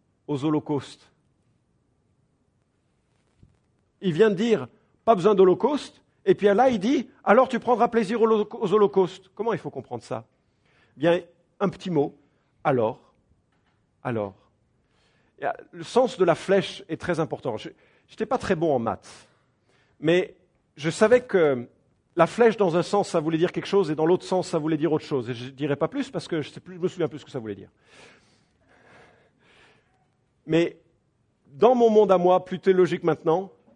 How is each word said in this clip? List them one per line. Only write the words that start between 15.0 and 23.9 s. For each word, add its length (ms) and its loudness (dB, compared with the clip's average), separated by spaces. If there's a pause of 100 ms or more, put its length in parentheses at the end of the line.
Il 40 -16
y 40 -8
a, 100 -6 (160)
le 120 -16
sens 320 0
de 80 2
la 100 4
flèche 540 -2
est 120 -8
très 180 -4
important. 380 -6
Je, 140 -16 (360)
j'étais 200 -8
pas 120 -4
très 160 -4
bon 200 0
en 40 0
maths, 500 -8 (720)
mais 360 0 (400)
je 140 -4
savais 320 4
que 460 0 (480)
la 100 4
flèche, 300 2
dans 200 0
un 60 2
sens, 260 -2
ça 120 -2
voulait 180 -2
dire 140 -2
quelque 140 -8
chose, 240 0